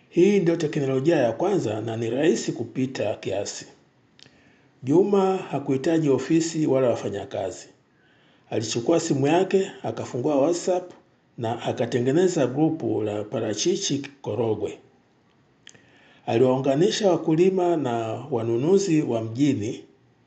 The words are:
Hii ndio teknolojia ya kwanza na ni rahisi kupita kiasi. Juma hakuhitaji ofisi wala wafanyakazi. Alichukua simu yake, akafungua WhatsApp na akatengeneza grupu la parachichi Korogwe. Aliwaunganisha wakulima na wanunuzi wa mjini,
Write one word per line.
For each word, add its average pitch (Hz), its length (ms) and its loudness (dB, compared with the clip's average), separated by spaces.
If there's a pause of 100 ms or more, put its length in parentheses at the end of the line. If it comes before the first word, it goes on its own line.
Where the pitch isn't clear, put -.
Hii 190 320 4
ndio 165 160 2
teknolojia 147 600 0
ya 120 160 2
kwanza 127 480 -2
na 110 160 -6
ni 113 140 -4
rahisi 160 420 0
kupita 120 600 -4
kiasi. - 520 -8 (1160)
Juma 190 540 2
hakuhitaji 147 720 0
ofisi 156 560 0
wala 131 220 4
wafanyakazi. 98 800 -4 (840)
Alichukua 117 500 0
simu 139 260 0
yake, 190 440 2 (120)
akafungua 131 540 -4
WhatsApp 175 560 0 (460)
na 113 240 -4
akatengeneza 131 840 0
grupu 123 560 -2
la 104 220 -4
parachichi 135 800 -2 (200)
Korogwe. 107 560 -4 (1500)
Aliwaunganisha 135 840 4
wakulima 175 680 2
na 131 160 -2 (380)
wanunuzi 147 720 2
wa 117 200 -2
mjini, 113 600 -2 (420)